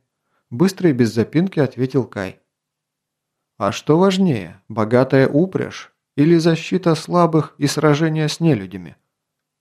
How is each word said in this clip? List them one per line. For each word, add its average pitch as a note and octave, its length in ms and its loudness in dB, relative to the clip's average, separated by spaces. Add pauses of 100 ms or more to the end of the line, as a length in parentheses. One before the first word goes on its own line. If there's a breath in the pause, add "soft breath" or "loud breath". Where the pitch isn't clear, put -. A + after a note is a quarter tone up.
(500)
быстро F3+ 400 0
и - 20 4
без A#2 220 0
запинки D#3 460 -2
ответил B2+ 440 -2
Кай. F#2+ 360 -10 (1160)
"А G#2+ 160 -2
что D3+ 260 0
важнее, F3+ 680 0
богатая B2 580 2
упряжь - 680 -4 (220)
или E3 200 4
защита E3 580 0
слабых E3 600 0
и C#3+ 100 -2
сражение D3+ 600 0
с - 120 -8
нелюдями?" F#2+ 560 -2 (640)